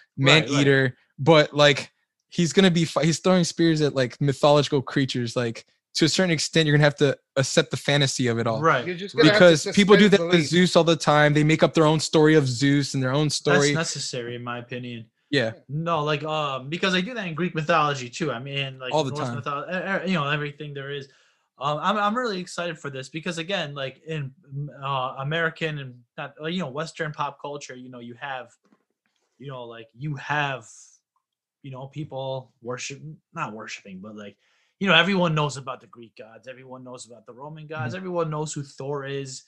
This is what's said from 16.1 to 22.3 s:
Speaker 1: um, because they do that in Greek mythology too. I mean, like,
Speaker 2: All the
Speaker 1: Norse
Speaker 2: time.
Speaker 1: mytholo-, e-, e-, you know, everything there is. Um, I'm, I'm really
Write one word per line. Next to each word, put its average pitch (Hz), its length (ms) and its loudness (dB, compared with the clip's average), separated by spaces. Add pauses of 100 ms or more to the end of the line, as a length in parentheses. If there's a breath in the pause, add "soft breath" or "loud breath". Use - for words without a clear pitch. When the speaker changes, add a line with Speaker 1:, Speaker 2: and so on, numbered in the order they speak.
Speaker 1:
um, 143 440 -6
because 180 240 -2
they 185 100 0
do 247 120 -8
that 208 120 -8
in 165 80 -8
Greek 170 200 -4
mythology 147 560 0
too. 151 220 -6
I 117 60 -8
mean, 135 400 -8
like, 127 140 -10
Speaker 2:
All 151 120 0
the 135 60 -6
Speaker 1:
Norse 143 180 -6
Speaker 2:
time. 120 140 -8
Speaker 1:
mytholo-, 165 600 -6
e-, - 20 -4
e-, 190 60 -2
you - 60 0
know, 143 100 -4
everything 147 460 -6
there 139 180 -12
is. 143 160 -12 (500)
Um, 147 240 -4
I'm, 196 160 0
I'm 208 180 0
really 233 240 -4